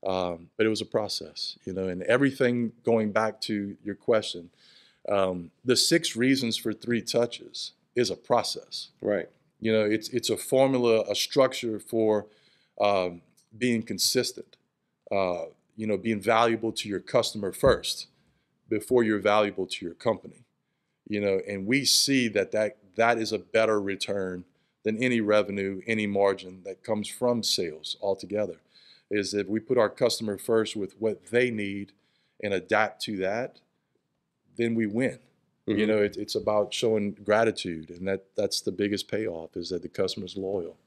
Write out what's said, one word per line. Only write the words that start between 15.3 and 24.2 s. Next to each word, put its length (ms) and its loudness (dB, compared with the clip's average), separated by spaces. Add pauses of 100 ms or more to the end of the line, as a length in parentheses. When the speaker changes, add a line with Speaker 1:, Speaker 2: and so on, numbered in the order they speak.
Speaker 1:
you 120 -6
know, 100 0
being 240 0
valuable 520 2
to 160 -8
your 100 -4
customer 520 0
first 560 0 (640)
before 340 2
you're 160 2
valuable 480 2
to 180 -8
your 80 -8
company. 520 -4 (640)
You 140 -2
know, 260 2
and 200 -6
we 180 2
see 440 2
that, 240 0
that, 240 0 (180)
that 220 4
is 140 -4
a 80 -2
better 420 2
return 640 -4 (380)